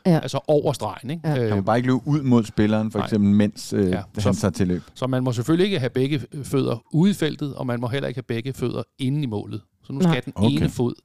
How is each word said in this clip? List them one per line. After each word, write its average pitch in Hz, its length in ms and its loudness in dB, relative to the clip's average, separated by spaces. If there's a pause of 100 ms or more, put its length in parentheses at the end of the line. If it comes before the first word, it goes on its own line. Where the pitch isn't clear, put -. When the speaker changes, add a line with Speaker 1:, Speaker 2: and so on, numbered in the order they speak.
Speaker 1:
Ja. 165 160 6
Speaker 2:
altså 131 240 -4
over 151 260 2
stregen, 107 380 -8
ikke? 160 180 -6
Speaker 1:
Ja. 143 140 0
Speaker 2:
Øh, 113 60 0
Speaker 3:
Han 104 100 0
må 98 40 0
bare 107 140 2
ikke 123 120 0
løbe 127 160 2
ud 147 180 0
mod 123 220 4
spilleren, 110 460 0
for 107 80 -4
Speaker 2:
Nej. 117 80 -2
Speaker 3:
eksempel, 104 240 4
mens, 104 420 2
øh, 104 180 2
Speaker 2:
Ja, 95 120 -2 (160)
Speaker 3:
han 104 160 0
Speaker 2:
så 92 60 -4
Speaker 3:
tager 98 120 2
tilløb. 90 300 -2 (120)
Speaker 2:
så 131 120 -6
man 127 180 -2
må 131 80 0
selvfølgelig 160 340 0
ikke 196 120 -2
have 127 120 -2
begge 135 300 0 (220)
fødder 127 340 0 (160)
ude 175 180 6
i 190 40 0
feltet, 147 400 -4
og 131 120 -6
man 120 140 -4
må 123 80 -4
heller 139 200 -4
ikke 127 100 -6
have 127 40 -8
begge 120 300 -6
fødder 120 300 -4 (160)
inde 143 240 0
i 143 40 -2
målet. 107 340 -6 (240)
Så - 80 -14
nu 139 60 -8
Speaker 1:
Nej. 170 140 4
Speaker 2:
skal 127 120 -2
den 131 120 -12
Speaker 3:
Okay. 104 200 2
Speaker 2:
ene 156 120 0
fod 120 260 -2 (100)